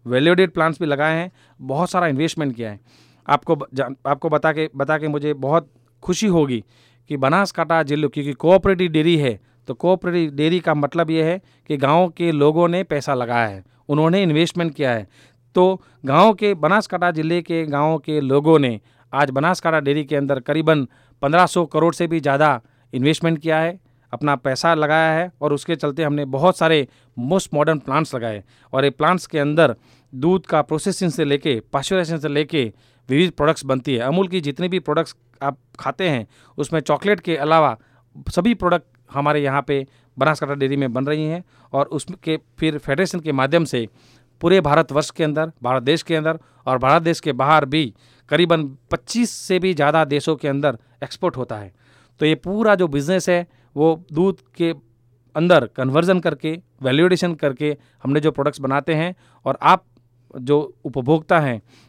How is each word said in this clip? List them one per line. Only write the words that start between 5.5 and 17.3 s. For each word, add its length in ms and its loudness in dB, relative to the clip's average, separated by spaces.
खुशी 240 -2
होगी 360 0
कि 100 -6
बनासकांठा 640 0
जिले, 240 -2
क्योंकि 260 -6
कोऑपरेटिव 580 2
डेयरी 260 4
है, 220 0
तो 60 -8
कोऑपरेटिव 580 0
डेयरी 280 0
का 140 0
मतलब 360 -2
ये 140 0
है 180 -2
कि 100 -4
गांव 320 2
के 220 -2
लोगों 360 4
ने 160 -2
पैसा 300 -4
लगाया 340 0
है, 160 -10
उन्होंने 340 2
इन्वेस्टमेंट 520 0
किया 160 -2
है। 160 -4
तो 260 2
गांव 280 6
के, 200 0
बनासकांठा 580 0
जिले 300 -2